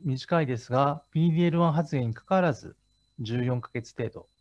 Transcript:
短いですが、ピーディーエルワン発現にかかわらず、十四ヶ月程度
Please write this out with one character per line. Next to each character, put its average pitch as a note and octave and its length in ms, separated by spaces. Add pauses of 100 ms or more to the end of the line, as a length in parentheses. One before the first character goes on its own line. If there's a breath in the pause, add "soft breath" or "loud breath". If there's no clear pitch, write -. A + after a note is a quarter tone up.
短 C#3+ 400
い D3 40
で B2+ 100
す A#2 140
が、 C#3 400
ピ D#3+ 180
ー E3 40
デ D#3 40
ィ E3+ 40
ー F3 60
エ F3 40
ル E3+ 100
ワ E3+ 80
ン D#3 40
発 D3+ 240
現 B2 100
に A2+ 80
か - 100
か F#3+ 120
わ F#3+ 60
ら E3 100
ず、 - 240 (420)
十 A#2+ 260
四 B2 160
ヶ - 140
月 A#2 220
程 A2+ 120
度 - 200 (120)